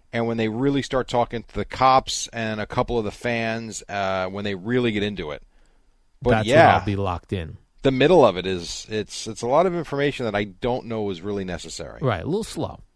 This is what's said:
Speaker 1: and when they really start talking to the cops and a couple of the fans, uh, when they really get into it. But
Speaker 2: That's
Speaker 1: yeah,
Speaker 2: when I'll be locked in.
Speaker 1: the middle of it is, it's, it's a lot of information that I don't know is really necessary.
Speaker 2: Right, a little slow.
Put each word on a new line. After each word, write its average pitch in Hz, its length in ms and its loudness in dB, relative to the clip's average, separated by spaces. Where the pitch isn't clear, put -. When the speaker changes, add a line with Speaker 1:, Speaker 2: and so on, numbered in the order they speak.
Speaker 1:
and 117 120 0
when 117 120 -2
they 110 100 2
really 135 320 0
start 127 280 -2
talking 120 340 0
to - 120 -20
the 104 100 -4
cops - 680 2
and 110 260 -4
a 104 80 -4
couple 120 320 -2
of 110 60 -2
the 101 60 -4
fans, 113 800 -4
uh, 95 400 -2
when 98 160 -6
they 101 100 -2
really 117 360 0
get 104 120 0
into 92 280 -4
it. 69 120 -10
But 123 80 2
Speaker 2:
That's 110 180 2
Speaker 1:
yeah, 151 200 8
Speaker 2:
when 95 120 8
I'll - 60 -6
be 101 100 0
locked 95 380 -4
in. 82 240 -8
Speaker 1:
the 135 80 4
middle 139 340 6
of 95 140 6
it 90 80 -4
is, 90 440 -6
it's, 107 360 -6
it's 110 160 -10
a 117 40 -4
lot 151 200 4
of 175 80 -2
information 143 500 -2
that 107 100 -2
I 104 100 2
don't 120 420 -4
know 110 240 -4
is 87 100 -6
really 98 240 -4
necessary. 82 580 -10
Speaker 2:
Right, 101 200 0
a 95 40 -6
little 190 180 -2
slow. - 360 -8